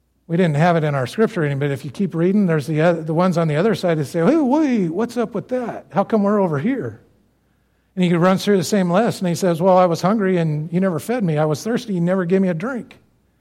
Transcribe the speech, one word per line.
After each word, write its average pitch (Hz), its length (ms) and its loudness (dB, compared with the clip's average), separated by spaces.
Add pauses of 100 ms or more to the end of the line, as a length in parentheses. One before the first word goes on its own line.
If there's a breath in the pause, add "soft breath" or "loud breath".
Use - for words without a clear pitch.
(260)
We 170 120 -4
didn't 170 180 2
have 170 220 2
it 156 80 0
in 143 100 -2
our 131 100 -2
scripture 214 360 -2
reading, 143 180 -2
but 143 100 -2
if 139 140 -6
you 143 80 -10
keep 185 240 -4
reading, 190 300 2
there's 160 200 0
the 151 160 -2
oth-, 165 240 2
the 160 80 -4
ones 175 240 2
on 165 120 0
the 147 80 0
other 202 180 2
side 175 220 0
that 151 80 -2
say, 165 200 -2
"Hey, 277 120 4
wait, 254 520 2
what's 226 280 -4
up 233 180 -4
with 185 140 -8
that? 247 420 -6
How 190 120 0
come 202 200 0
we're 202 180 2
over 156 180 0
here?" 160 420 -4 (920)
And 185 80 0
he 175 120 2
runs 180 280 4
through 202 140 2
the 175 60 2
same 185 260 0
list, 196 320 0
and 190 60 -2
he 170 80 0
says, 170 260 0
"Well, 185 160 4
I 185 80 6
was 165 160 0
hungry, 190 360 0
and 156 360 -2
you 175 60 0
never 185 180 0
fed 233 260 -4
me. 160 140 0
I 151 80 2
was 156 160 -2
thirsty, 233 320 -4
you 175 80 -2
never 180 240 0
gave 190 160 2
me 190 60 2
a 180 60 -2
drink." 208 440 -8 (440)